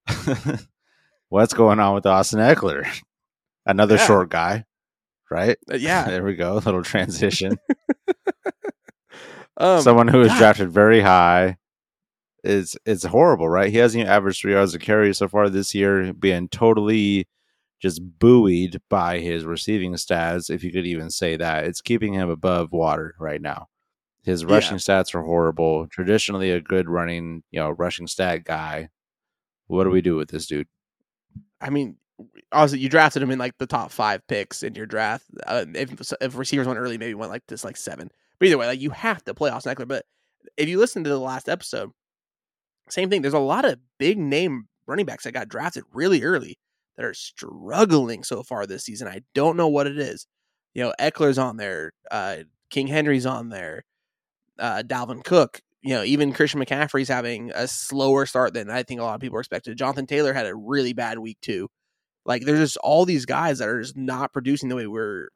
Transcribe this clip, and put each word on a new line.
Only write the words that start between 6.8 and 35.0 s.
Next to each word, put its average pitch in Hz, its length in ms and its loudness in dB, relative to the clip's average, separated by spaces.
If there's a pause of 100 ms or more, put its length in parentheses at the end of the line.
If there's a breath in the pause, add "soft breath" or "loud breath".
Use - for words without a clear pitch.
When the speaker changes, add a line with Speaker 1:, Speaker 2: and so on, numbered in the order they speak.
Speaker 1:
transition. 95 800 -2
Speaker 2:
<laughs> - 40 -20 (1900 loud breath)
Um, 180 260 4
Speaker 1:
Someone 117 260 8
who 120 100 8
was 120 120 10
Speaker 2:
God. 110 100 4
Speaker 1:
drafted 101 320 8
very 107 300 8
high. 92 560 6 (880)
It's, 98 320 0 (120)
it's 101 180 -2
horrible, 104 420 4
right? 95 240 2
He 110 60 2
hasn't 117 240 4
even 104 100 2
averaged 98 300 2
three 98 120 0
yards 98 200 4
a 85 60 -8
carry 107 340 4
so 101 140 -2
far 104 200 2
this 98 280 -2
year, 98 360 2
being 87 380 0
totally 104 800 2 (520)
just 85 220 -4 (180)
buoyed 92 680 6
by 87 300 0
his 85 260 -4
receiving 90 480 -4
stats, 85 560 -2
if 82 140 -6
you 90 80 -8
could 90 160 -4
even 82 240 -6
say 82 260 -2
that. 80 280 -4
It's 87 160 -8
keeping 107 340 -2
him 92 160 -2
above 85 400 -2
water 80 480 -2
right 76 220 -8
now. 73 260 -10 (560)
His 90 180 -2
Speaker 2:
Yeah. 82 140 2
Speaker 1:
rushing 107 220 2
stats 95 360 0
are 85 100 -4
horrible. 82 640 0
Traditionally 95 640 -2
a 87 100 0
good 90 300 -2
running, 85 640 -6
you 85 80 -6
know, 76 100 -2
rushing 85 380 -6
stat 87 380 -4
guy. 78 440 -8 (800)
What 90 160 0
do 95 80 2
we 92 100 4
do 87 140 0
with 76 140 -6
this - 180 -10
dude? 73 200 -6 (920)
Speaker 2:
I - 80 -10
mean, 135 280 -4 (540)
obviously, 143 280 2
you 131 100 -2
drafted 151 320 2
him 131 80 -2
in, 131 80 -4
like, 127 220 -8
the 131 80 -8
top 117 240 -6
five 104 360 -4
picks - 360 -6
in 110 100 -8
your 107 140 -12
draft. 107 380 -6 (200)